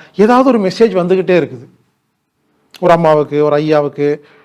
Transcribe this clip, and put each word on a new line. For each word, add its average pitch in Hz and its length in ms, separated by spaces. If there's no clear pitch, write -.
ஏதாவது 247 340
ஒரு 233 100
மெசேஜ் 190 360
வந்துகிட்டே 180 420
இருக்குது. 127 300
ஒரு 175 140
அம்மாவுக்கு, 151 520
ஒரு 147 100
ஐயாவுக்கு, 147 680